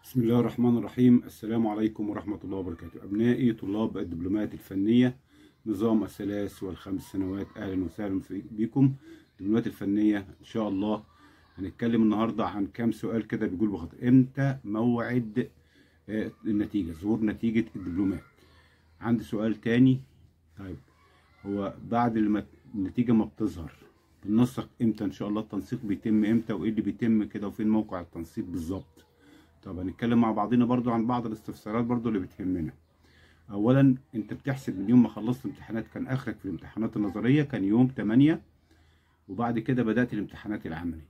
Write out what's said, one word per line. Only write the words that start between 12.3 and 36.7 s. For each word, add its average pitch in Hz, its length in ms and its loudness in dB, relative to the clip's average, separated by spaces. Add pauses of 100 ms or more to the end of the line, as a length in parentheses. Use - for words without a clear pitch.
عن 98 200 -4
كام 117 260 -2
سؤال 107 340 -4
كده 107 200 -4
بيقول 92 220 -2
بخط-، 80 360 -8
إمتى 135 600 4
موعد، 117 840 -2 (580)
آه، 104 240 -4 (120)
النتيجة، 104 480 -2
ظهور 104 320 -2
نتيجة 110 400 0 (120)
الدبلومات؟ 92 480 -2 (760)
عندي 113 240 -2
سؤال 107 360 -4
تاني. 131 400 4 (580)
طيب، 92 200 -12 (680)
هو 101 280 -2 (160)
بعد 117 280 2
لما 104 280 2 (280)
النتيجة 110 380 0
ما 110 120 6
بتظهر 82 480 -6 (520)
بننسق 113 460 0 (120)
إمتى 113 220 0
إن - 80 -4
شاء 101 160 -8
الله؟ 104 120 -2
التنسيق 101 440 -8
بيتم 107 400 0
إمتى 110 280 0
وإيه 98 180 -2
اللي 107 120 -2
بيتم 107 420 0
كده 101 240 -8
وفين 107 200 -2
موقع 107 320 0
التنسيق 85 440 -10
بالظبط؟ 87 640 -8 (560)
طب 90 160 -10
هنتكلم 117 420 0
مع 113 120 4
بعضنا 107 320 2
برضو 123 260 2
عن 113 160 0
بعض 120 200 -2
الاستفسارات 110 580 -6
برضو 117 240 -2
اللي 107 100 0
بتهمنا. 90 540 -4 (800)
أولا 127 440 6 (200)
أنت 104 200 -6
بتحسب 123 440 -6
من 98 120 -4
يوم 123 120 8
ما 110 60 4
خلصت 110 380 -4
امتحانات، 110 420 -8
كان - 180 -8
آخرك 131 320 -6
في - 60 -18
الامتحانات 101 520 -6